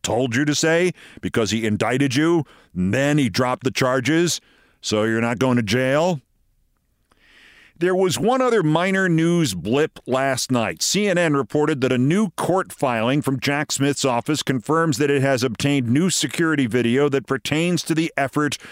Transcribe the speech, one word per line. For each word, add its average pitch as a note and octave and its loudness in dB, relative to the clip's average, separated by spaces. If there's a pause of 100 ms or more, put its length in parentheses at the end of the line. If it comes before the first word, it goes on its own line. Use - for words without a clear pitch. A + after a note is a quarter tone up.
told A#2 -2
you C#3+ 0
to D3 0
say E3 0 (300)
because G2+ -2
he A2+ -2
indicted A#2 0
you, D#3+ 2 (300)
and F2+ 0
then C#3+ 0
he C3+ 2
dropped B2 -2
the B2 0
charges, C3+ 0 (400)
so G#2+ 0
you're A2+ 0
not A#2 -2
going B2+ 2
to A#2+ 2
jail?" C3 0 (1600)
There F#3 2
was F#3 2
one B3+ 2
other A#3 2
minor F#3 2
news E3 2
blip A2 -2
last C3 -2
night. G#2+ -2
C G3+ 0
N F3 0
N E3 2
reported D3 0
that B2+ 2
a B2+ 0
new E3 2
court - -2
filing B2 0
from C3+ -2
Jack C#3+ -2
Smith's C#3 -2
office C3 -2
confirms D3 0
that C#3+ 2
it C#3+ 2
has C3+ 0
obtained C3 -2
new D#3 2
security D#3 0
video B2 2
that C3+ -2
pertains D#3+ -2
to E3 -2
the D#3 -2
effort C#3 -2 (140)